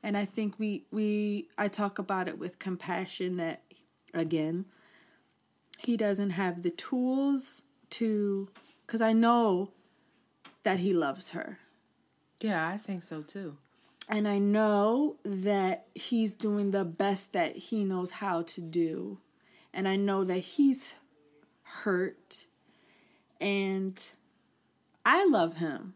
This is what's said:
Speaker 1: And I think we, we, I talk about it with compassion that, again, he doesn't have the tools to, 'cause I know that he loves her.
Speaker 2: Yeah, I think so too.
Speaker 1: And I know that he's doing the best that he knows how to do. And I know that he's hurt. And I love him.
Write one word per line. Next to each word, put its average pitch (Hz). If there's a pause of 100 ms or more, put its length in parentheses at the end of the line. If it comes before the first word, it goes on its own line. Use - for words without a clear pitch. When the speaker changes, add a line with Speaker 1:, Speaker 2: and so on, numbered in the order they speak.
Speaker 1:
And 208
I 202
think 202
we, 214
we, 208
I 208
talk 202
about 190
it 160
with 180
compassion 185
that, 165 (520)
again, 165 (1120)
he 240
doesn't 202
have 175
the 175
tools 262 (300)
to, 202 (380)
'cause 226
I 220
know 226 (920)
that 185
he 185
loves 165
her. - (800)
Speaker 2:
Yeah, 175
I 190
think 190
so 156
too. 151 (500)
Speaker 1:
And 208
I 202
know 214
that 196
he's 220
doing 208
the 196
best 190
that 170
he 214
knows 185
how 180
to 165
do. 170 (520)
And 190
I 190
know 196
that 185
he's 269 (680)
hurt. - (920)
And 190 (1040)
I 339
love 170
him. 160